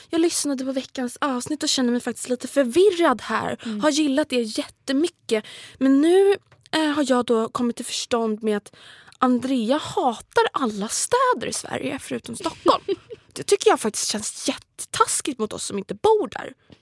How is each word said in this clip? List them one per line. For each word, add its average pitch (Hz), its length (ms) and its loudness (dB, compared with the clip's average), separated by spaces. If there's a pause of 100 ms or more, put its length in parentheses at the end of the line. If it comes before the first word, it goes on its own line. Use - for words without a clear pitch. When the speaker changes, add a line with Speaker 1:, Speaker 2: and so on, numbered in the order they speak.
Speaker 1:
jag 330 120 0
lyssnade 285 440 0
på 262 60 -4
veckans 254 500 -6
avsnitt 277 420 -4
och 302 60 0
känner 247 220 2
mig 240 100 0
faktiskt - 280 -8
lite 247 180 -4
förvirrad 320 760 4
här. - 440 -4
Speaker 2:
Mm. 214 160 -6
Speaker 1:
Har 302 80 4
gillat 294 400 2
det 247 120 0
jättemycket. 262 1040 -2 (340)
Men 269 240 4
nu, 392 340 6 (360)
eh, 320 100 0 (140)
har 294 120 2
jag 247 180 2
då 226 240 2
kommit 240 260 -2
till 240 100 -10
förstånd 226 580 -2
med 214 140 0
att - 180 -12 (460)
Andrea 254 560 2
hatar 302 680 0 (100)
alla 214 340 -2
städer 494 600 0
i - 60 -6
Sverige 262 460 -6
förutom 240 360 -10
Stockholm." - 520 -2
Speaker 2:
<laughs> - 460 -10
Speaker 1:
Det - 100 -10
tycker - 260 2
jag 320 100 4
faktiskt - 320 -4
känns - 360 -6
jättetaskigt - 920 -2
mot 214 140 -4
oss - 120 -8
som 202 120 -6
inte 196 180 -8
bor 415 320 2
där. - 260 -10 (280)